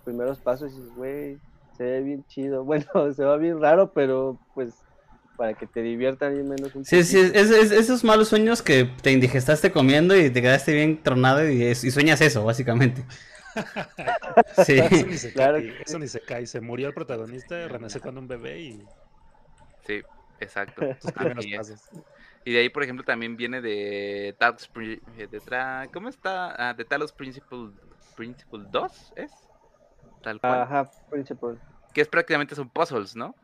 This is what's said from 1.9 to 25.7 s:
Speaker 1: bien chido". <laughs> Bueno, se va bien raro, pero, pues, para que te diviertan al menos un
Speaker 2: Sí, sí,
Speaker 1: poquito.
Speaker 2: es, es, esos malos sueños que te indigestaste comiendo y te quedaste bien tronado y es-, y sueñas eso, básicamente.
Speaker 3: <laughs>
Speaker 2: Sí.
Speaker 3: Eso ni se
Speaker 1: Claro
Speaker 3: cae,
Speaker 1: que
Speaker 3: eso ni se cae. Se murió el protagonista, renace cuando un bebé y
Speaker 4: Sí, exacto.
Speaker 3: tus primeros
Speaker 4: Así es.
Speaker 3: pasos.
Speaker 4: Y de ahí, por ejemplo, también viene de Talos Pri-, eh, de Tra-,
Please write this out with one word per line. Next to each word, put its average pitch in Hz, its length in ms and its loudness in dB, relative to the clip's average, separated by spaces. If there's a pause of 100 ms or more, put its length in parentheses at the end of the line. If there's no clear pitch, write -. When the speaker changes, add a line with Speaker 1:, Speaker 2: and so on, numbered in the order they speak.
Speaker 1:
bien 139 220 -10
chido". 135 400 -8
<laughs> - 0 -
Bueno, 147 200 -2 (280)
se 139 120 -4
va 143 120 4
bien 160 240 -2
raro, 175 320 6
pero, 131 460 -2 (140)
pues, 123 320 -10 (500)
para 113 200 -4
que 110 120 -14
te 117 140 -8
diviertan 131 520 -4
al 143 120 -6
menos 139 300 -8
un 135 100 -12
Speaker 2:
Sí, 180 180 6
sí, 175 140 4
Speaker 1:
poquito. 185 160 6
Speaker 2:
es, 208 160 6
es, 220 220 8
esos 233 320 4
malos 214 260 6
sueños 220 320 2
que 131 240 4
te 127 260 0
indigestaste 135 600 2
comiendo 151 440 4
y 165 140 6
te 123 120 0
quedaste 135 320 2
bien 151 280 2
tronado 135 480 4
y 123 140 2
es-, 120 200 0
y 123 80 0
sueñas 143 300 4
eso, 131 240 4
básicamente. 120 600 0 (500)
Speaker 3:
<laughs> - 800 -6 (180)
Speaker 2:
Sí. 139 360 6
Speaker 3:
Eso 180 180 4
ni 180 100 -8
se 123 160 -12
Speaker 1:
Claro 139 300 2
Speaker 3:
cae, - 20 -10
Speaker 1:
que - 200 -14
Speaker 3:
eso 175 140 -10
ni 147 80 -10
se 120 160 -12
cae. 123 240 -10
Se 120 140 -12
murió 120 260 -8
el 147 60 -10
protagonista, 131 760 -12
renace 123 340 -14
cuando 131 200 -14
un 127 60 -18
bebé 127 340 -14
y 104 280 -20 (920)
Speaker 4:
Sí, 104 220 -10 (360)
exacto. 104 500 -8 (100)
Speaker 3:
tus - 140 -10
primeros 120 340 -8
Speaker 4:
Así 101 60 -12
es. 107 120 -10
Speaker 3:
pasos. 104 260 -20 (520)
Speaker 4:
Y 120 100 -6
de 120 60 2
ahí, 123 100 0
por 147 140 -6
ejemplo, 127 220 -10
también 117 320 -6
viene 120 240 -8
de 101 800 -8
Talos 120 300 -2
Pri-, 110 380 -14
eh, 113 200 -18
de 107 160 -16
Tra-, 131 480 -8